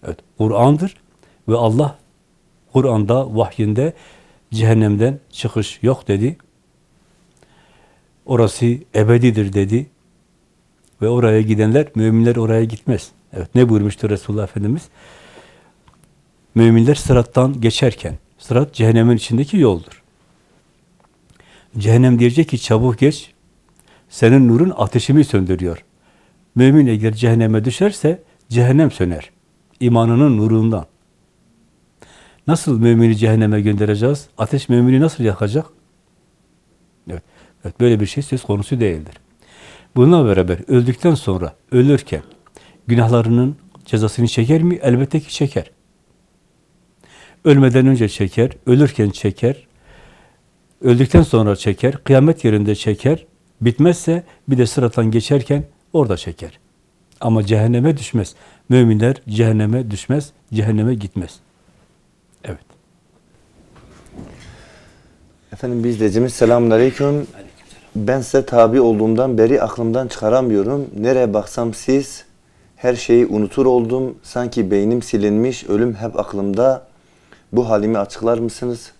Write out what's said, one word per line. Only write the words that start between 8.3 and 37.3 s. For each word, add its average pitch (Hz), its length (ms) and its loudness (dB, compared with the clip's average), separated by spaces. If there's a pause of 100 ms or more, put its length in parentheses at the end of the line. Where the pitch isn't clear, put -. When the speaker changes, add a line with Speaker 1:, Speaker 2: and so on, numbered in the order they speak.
Speaker 1:
ebedidir 110 580 2
dedi. 104 360 -2 (1120)
Ve 107 80 0
oraya 113 320 2
gidenler, 110 540 0
müminler 113 400 2
oraya 113 280 0
gitmez. 113 480 -6 (220)
Evet, 87 220 -10
ne 123 140 4
buyurmuştur 104 400 -2
Resulullah 104 340 -6
Efendimiz? 107 380 -6 (1700)
Müminler 117 400 6
sırattan 127 680 0
geçerken, 110 560 -2 (200)
sırat 127 360 -2
cehennemin 117 440 2
içindeki 127 400 -4
yoldur. 101 460 0 (1700)
Cehennem 117 420 2
diyecek 123 300 2
ki, 123 100 -4
"Çabuk 113 400 -2
geç, 147 320 -2 (800)
senin 123 380 4
nurun 151 300 2
ateşimi 135 480 2
söndürüyor." 90 580 -4 (720)
Mümin 135 320 6
eğer 110 260 -2
cehenneme 110 520 0
düşerse 175 580 -2 (260)
cehennem 127 420 2
söner. 87 380 -6 (500)
İmanının 117 580 2
nurundan. 110 480 0 (1600)
Nasıl 151 320 0
mümini 117 380 4
cehenneme 110 440 2
göndereceğiz? 107 680 -2 (100)
Ateş 131 320 -6
mümini 123 300 4
nasıl 151 240 -2
yakacak? 107 420 -2 (1400)
Evet, 85 140 -14 (420)